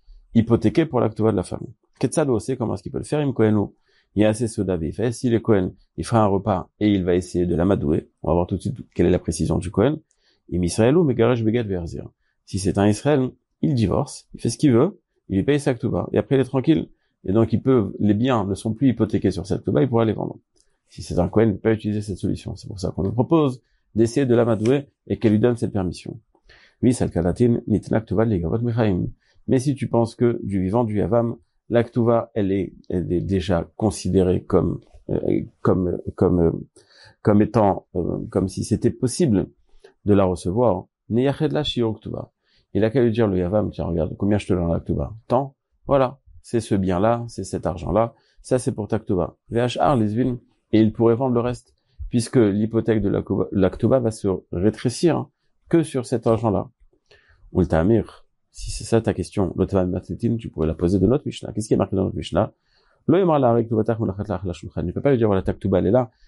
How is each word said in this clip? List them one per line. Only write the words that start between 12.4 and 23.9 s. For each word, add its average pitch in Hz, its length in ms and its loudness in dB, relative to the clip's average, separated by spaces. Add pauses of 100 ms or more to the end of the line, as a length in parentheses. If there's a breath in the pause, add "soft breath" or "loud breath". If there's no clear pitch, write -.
Si - 140 -8
c'est 90 180 -2
un 101 100 4
Israël, 131 440 2 (320)
il 156 120 0
divorce, - 600 0
il - 60 -20
fait 117 100 -2
ce - 80 -8
qu'il 143 140 4
veut, 135 280 2 (300)
il 95 60 -2
lui 95 60 2
paye 143 160 2
sa 139 140 0
ktuba, 104 400 -4
et - 60 -6
après 135 180 -2
il 135 60 2
est - 20 -2
tranquille. 135 460 0 (340)
Et 95 80 -4
donc 113 220 2
il - 80 -2
peut, 123 360 0
les 104 160 2
biens 113 300 0
ne 98 100 -4
sont 110 200 -4
plus 135 160 2
hypothéqués 104 400 0
sur 87 160 -6
cette - 160 -4
ktuba, 127 200 0
il 135 60 0
pourra 117 160 0
les 107 80 0
vendre. - 240 -8 (520)
Si - 140 -18
c'est 85 160 -4
un 87 100 2
Kohen, 110 200 2
il 98 60 0
peut 92 60 -10
pas 110 120 0
utiliser 104 300 -4
cette 101 160 -8
solution. 95 360 -6
C'est - 140 -16
pour 92 100 -12
ça 90 120 -4
qu'on - 120 -6
lui 98 100 -2
propose 131 500 0 (320)